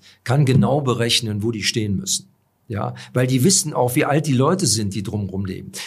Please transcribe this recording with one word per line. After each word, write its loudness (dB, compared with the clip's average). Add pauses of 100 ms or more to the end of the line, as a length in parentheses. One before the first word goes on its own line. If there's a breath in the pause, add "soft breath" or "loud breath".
(260 soft breath)
kann 4
genau 4
berechnen, 0
wo -2
die -6
stehen -2
müssen. -6 (400)
Ja, -6 (180 loud breath)
weil 2
die 2
wissen 2
auch, 2
wie 4
alt 0
die 2
Leute 2
sind, -2
die -6
drumherum -6
leben, -10 (160 loud breath)